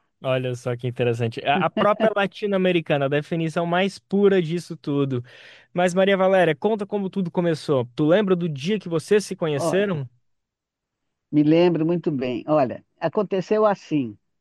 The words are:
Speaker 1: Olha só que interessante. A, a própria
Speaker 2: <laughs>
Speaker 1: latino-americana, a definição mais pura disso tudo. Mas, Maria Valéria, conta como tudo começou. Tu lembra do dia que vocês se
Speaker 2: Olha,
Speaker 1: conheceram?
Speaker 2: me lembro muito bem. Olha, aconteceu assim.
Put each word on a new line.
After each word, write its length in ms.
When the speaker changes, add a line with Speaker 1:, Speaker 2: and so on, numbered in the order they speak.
Speaker 1:
Olha 320
só 220
que 100
interessante. 600
A, 200
a 40
própria 400
Speaker 2:
<laughs> 40
Speaker 1:
latino-americana, 920
a 20
definição 560
mais 340
pura 440
disso 340
tudo. 480
Mas, 220
Maria 220
Valéria, 380
conta 300
como 240
tudo 220
começou. 640
Tu 80
lembra 320
do 120
dia 300
que 120
vocês 340
se 80
Speaker 2:
Olha, 60
Speaker 1:
conheceram? 720
Speaker 2:
me 100
lembro 440
muito 240
bem. 360
Olha, 380
aconteceu 640
assim. 540